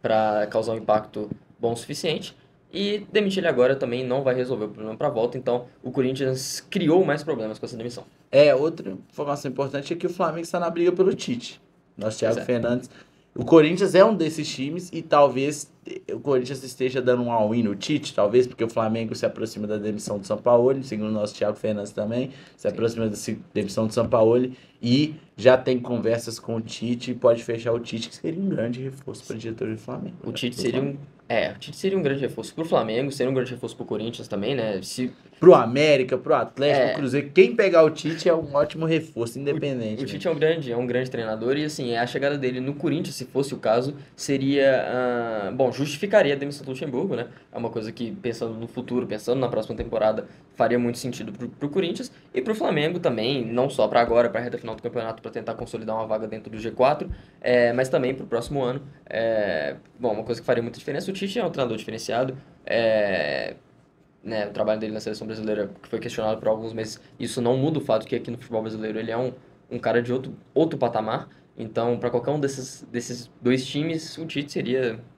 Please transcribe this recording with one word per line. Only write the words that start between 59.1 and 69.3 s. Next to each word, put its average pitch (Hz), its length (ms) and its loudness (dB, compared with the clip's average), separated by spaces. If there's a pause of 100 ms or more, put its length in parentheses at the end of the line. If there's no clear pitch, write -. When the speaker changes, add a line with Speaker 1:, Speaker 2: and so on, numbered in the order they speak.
Speaker 1:
bom, 117 140 0
uma 110 100 -4
coisa 117 160 -4
que - 80 -8
faria 117 160 2
muita 117 160 -8
diferença, 143 320 -6
o - 20 -6
Tite 196 240 -6
é 214 80 0
um 165 40 0
treinador 120 280 -2
diferenciado, 117 600 -4 (280)
é, 95 880 0 (680)
né, 107 240 -4
o - 40 -8
trabalho 104 280 0
dele 110 140 -4
na 107 60 -6
seleção 110 280 -8
brasileira, 107 420 -4 (140)
que - 40 -20
foi 113 120 -4
questionado 113 400 -2
por - 80 -2
alguns 110 260 -2
meses, 110 260 -8 (200)
isso 117 220 -4
não 120 160 4
muda 147 200 2
o 139 40 -2
fato 110 260 0
que 123 80 -2
aqui 117 160 -6
no 113 60 -8
futebol 113 240 -4
brasileiro 110 360 -6
ele 113 140 -6
é 117 60 -2
um, 127 140 -2 (380)